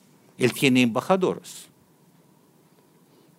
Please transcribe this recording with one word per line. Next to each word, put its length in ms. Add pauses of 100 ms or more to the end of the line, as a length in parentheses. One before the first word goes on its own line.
(360)
Él 160
tiene 300
embajadores. 840 (1700)